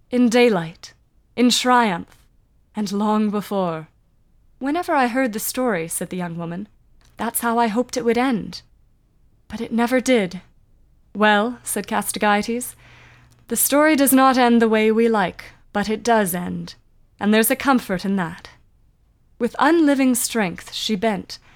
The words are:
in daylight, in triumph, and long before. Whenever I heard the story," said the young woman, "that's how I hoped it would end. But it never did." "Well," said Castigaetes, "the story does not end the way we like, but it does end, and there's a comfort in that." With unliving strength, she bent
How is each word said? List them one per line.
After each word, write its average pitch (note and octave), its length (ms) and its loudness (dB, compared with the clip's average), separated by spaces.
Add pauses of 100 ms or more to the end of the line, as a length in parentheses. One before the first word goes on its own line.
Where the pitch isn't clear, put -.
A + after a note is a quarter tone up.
in B3 200 2
daylight, G#3 640 2 (420)
in B3 140 4
triumph, A#3 680 0 (580)
and G#3 160 -4
long G#3+ 380 0
before. F#3 580 -4 (720)
Whenever E4 340 -2
I C4 140 2
heard B3 260 -2
the A3 60 -6
story," G#3 480 -4
said F3 220 -8
the F#3+ 80 -8
young F3 200 -8
woman, E3+ 300 -10 (500)
"that's G#3+ 240 -6
how A#3 180 0
I A#3 80 2
hoped B3 300 -2
it A#3+ 80 -4
would A#3 120 2
end. A#3+ 440 -2 (840)
But G#3+ 140 -10
it A3+ 100 -8
never A#3+ 280 0
did." G#3 420 0 (720)
"Well," G#3+ 500 2
said - 220 -6
Castigaetes, G#3 880 -2 (720)
"the A#3 80 -6
story D4+ 400 4
does C4 180 2
not C4 240 6
end A#3+ 220 4
the A3+ 100 4
way A3 220 2
we A3+ 160 2
like, G3+ 380 -2 (260)
but G3+ 180 -4
it G#3+ 140 -4
does G#3+ 300 2
end, F3 420 -8 (440)
and G3+ 140 2
there's A3 180 4
a C4 40 0
comfort A#3+ 500 -2
in G3 120 -2
that." E3+ 320 -6 (920)
With A#3 180 -4
unliving C#4+ 580 4
strength, - 580 -4
she - 220 -4
bent G3 440 -4 (160)